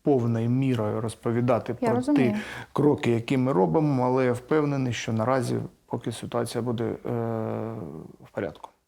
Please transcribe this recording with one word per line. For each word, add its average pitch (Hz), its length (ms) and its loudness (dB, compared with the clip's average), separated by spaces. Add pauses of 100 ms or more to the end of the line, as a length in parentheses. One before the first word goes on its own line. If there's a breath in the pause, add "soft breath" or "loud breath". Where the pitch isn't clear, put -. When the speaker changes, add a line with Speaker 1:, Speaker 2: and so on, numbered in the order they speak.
Speaker 1:
повною 117 480 2
мірою 117 520 0
розповідати 117 800 0
Speaker 2:
Я 247 60 0
Speaker 1:
про 247 100 2
Speaker 2:
розумію. 254 340 2
Speaker 1:
ті 214 60 -2 (360 loud breath)
кроки, 139 380 2
які 117 260 0
ми 127 160 2
робимо, 156 520 2
але 127 200 2
я 123 80 2
впевнений, 139 600 0
що 113 200 -4
наразі 120 440 2 (300)
поки - 240 -6
ситуація 117 500 -4
буде, 117 220 -2
е, 104 140 -2 (1300)
в - 60 -20
порядку. - 380 -8 (180)